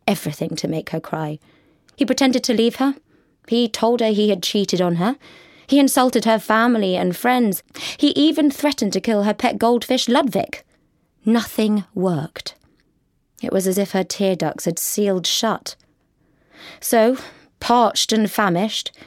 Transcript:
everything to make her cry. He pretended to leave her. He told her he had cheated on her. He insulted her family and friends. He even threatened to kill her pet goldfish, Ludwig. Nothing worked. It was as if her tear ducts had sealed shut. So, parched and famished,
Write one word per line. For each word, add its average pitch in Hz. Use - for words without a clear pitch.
everything -
to -
make 160
her 165
cry. 156
He 277
pretended 254
to 247
leave 226
her. 269
He 240
told 233
her 220
he 208
had 190
cheated 190
on 175
her. 202
He 277
insulted 254
her 220
family 214
and 180
friends. 240
He 294
even 302
threatened 277
to 190
kill 208
her 214
pet 214
goldfish, 240
Ludwig. 240
Nothing 220
worked. 180
It -
was 190
as 190
if 202
her 190
tear 190
ducts 156
had 170
sealed 196
shut. -
So, 240
parched -
and 214
famished, 202